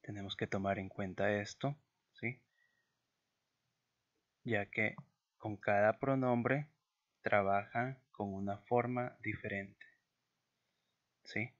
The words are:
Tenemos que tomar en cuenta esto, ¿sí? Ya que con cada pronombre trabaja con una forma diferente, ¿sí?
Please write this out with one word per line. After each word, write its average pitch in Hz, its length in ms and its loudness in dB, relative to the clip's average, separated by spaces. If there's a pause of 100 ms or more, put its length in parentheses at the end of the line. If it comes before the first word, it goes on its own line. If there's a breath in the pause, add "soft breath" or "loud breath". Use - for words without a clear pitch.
Tenemos 98 340 -8
que 110 120 -2
tomar 98 320 0
en 95 100 -6
cuenta 98 420 0
esto, 104 440 -2 (380)
¿sí? 120 280 -8 (2000)
Ya 104 240 0
que - 280 -2 (420)
con 104 200 -6
cada 104 420 4
pronombre 131 680 2 (520)
trabaja 104 800 2 (100)
con 101 220 -4
una 98 260 -4
forma 123 600 0
diferente, 101 640 -6 (1400)
¿sí? 110 360 -4